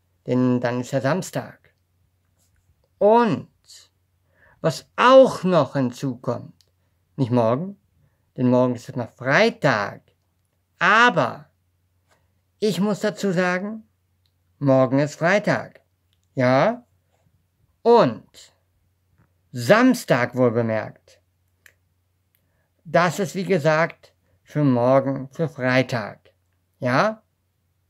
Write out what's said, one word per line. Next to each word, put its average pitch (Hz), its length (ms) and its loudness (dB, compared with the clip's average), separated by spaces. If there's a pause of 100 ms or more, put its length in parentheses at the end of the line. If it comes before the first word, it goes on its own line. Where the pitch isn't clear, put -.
(260)
denn 127 340 0
dann 123 200 -4
ist 120 100 -10
ja 135 100 -2
Samstag. 135 720 -8 (1300)
Und 208 480 2 (1120)
was - 360 -4
auch 247 480 6
noch 175 300 0
hinzukommt, 123 800 -6 (600)
nicht 123 160 -4
morgen, 123 460 -2 (600)
denn 127 140 0
morgen 123 240 2
ist - 140 -14
immer 120 180 -10
Freitag, 135 960 -2 (800)
aber 180 640 2 (1120)
ich 208 220 -2
muss 208 180 -2
dazu 208 320 -4
sagen, 180 540 -4 (720)
morgen 135 400 2
ist 147 160 -2
Freitag, 175 680 -2 (520)
ja, 139 500 0 (1000)
und 196 440 2 (1300)
Samstag 139 840 0
wohlbemerkt. 113 840 -4 (1600)
Das 170 360 0
ist, 180 160 -6
wie 190 80 -6
gesagt, 160 680 -2 (300)
für 147 220 -4
morgen, 131 640 0
für 160 180 -6
Freitag, 127 840 -4 (480)
ja. 165 420 -2 (680)